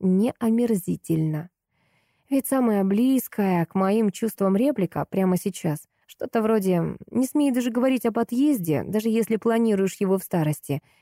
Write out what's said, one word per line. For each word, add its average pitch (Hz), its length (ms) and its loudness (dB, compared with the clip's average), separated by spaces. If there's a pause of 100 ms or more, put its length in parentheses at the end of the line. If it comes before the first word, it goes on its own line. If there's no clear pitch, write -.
не 190 380 2
омерзительно. 175 1080 -2 (800)
Ведь 269 180 0
самая 226 360 2
близкая 196 800 2
к - 100 -8
моим 202 360 2
чувствам 196 460 0
реплика 202 480 0
прямо 185 320 0
сейчас. 170 500 -4 (180)
Что-то - 360 -6
вроде 190 560 0 (140)
"Не 254 140 0
смей 285 260 0
даже 240 200 -2
говорить 254 340 0
об 226 140 -2
отъезде, 233 640 0
даже 214 240 -2
если 220 300 0
планируешь 226 580 0
его 196 220 0
в 185 60 -8
старости. 151 580 -2 (200)